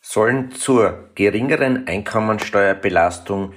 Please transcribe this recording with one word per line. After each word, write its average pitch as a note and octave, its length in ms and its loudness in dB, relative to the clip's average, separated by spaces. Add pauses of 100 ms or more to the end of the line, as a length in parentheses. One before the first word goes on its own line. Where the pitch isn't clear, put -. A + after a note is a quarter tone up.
sollen B2+ 480 0
zur G#2+ 600 0
geringeren B2+ 760 0
Einkommensteuerbelastung G2 1700 0